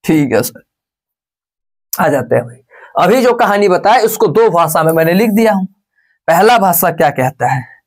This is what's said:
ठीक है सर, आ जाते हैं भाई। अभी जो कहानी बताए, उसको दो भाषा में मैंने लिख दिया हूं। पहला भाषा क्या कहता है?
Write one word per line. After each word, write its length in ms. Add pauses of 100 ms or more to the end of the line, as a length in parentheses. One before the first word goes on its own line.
ठीक 300
है 100
सर, 200 (1400)
आ 80
जाते 280
हैं 100
भाई। 120 (460)
अभी 180
जो 120
कहानी 340
बताए, 340
उसको 260
दो 220
भाषा 340
में 100
मैंने 200
लिख 160
दिया 240
हूं। 120 (640)
पहला 300
भाषा 340
क्या 180
कहता 380
है? 140 (260)